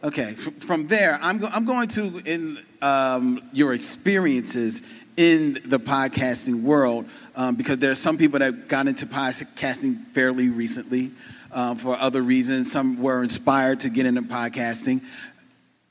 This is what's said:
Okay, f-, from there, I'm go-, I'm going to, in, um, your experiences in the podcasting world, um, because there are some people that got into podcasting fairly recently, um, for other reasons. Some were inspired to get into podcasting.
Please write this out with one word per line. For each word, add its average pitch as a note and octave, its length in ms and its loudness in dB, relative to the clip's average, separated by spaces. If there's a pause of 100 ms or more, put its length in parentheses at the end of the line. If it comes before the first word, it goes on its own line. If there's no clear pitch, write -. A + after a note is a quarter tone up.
Okay, A#2+ 340 -4
f-, C3+ 260 -12
from D#3+ 240 -2
there, F3 340 2
I'm F#3 180 -2
go-, G3+ 120 -4
I'm A3 140 -2
going B3 240 -2
to, G3 340 -4
in, D#3+ 360 -6 (240)
um, B2+ 580 2 (100)
your C#3 220 4
experiences B2 1040 0 (380)
in D#3+ 480 6
the B2+ 140 2
podcasting B2+ 800 -2
world, B2 440 2 (300)
um, B2+ 200 -2
because B2+ 240 -2
there C3+ 120 4
are C3 40 0
some D#3+ 220 0
people D3 220 4
that C3 300 0
got C#3 180 2
into C3 200 -4
podcasting C3 1040 -4
fairly B2+ 360 2
recently, B2 600 -4 (400)
um, B2 260 -4
for B2 200 -2
other C3 240 0
reasons. B2+ 500 2
Some C3 300 0
were B2+ 220 0
inspired C3 560 2
to C3+ 100 -2
get B2+ 160 0
into B2 160 2
podcasting. A#2+ 800 -4 (880)